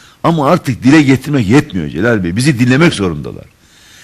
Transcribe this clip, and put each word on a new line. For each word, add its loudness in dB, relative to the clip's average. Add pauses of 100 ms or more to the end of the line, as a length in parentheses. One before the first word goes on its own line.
(240)
Ama 0
artık -2
dile 6
getirmek 0
yetmiyor 0
Celal -2
Bey. -4
Bizi 0
dinlemek 2
zorundalar. -6 (600)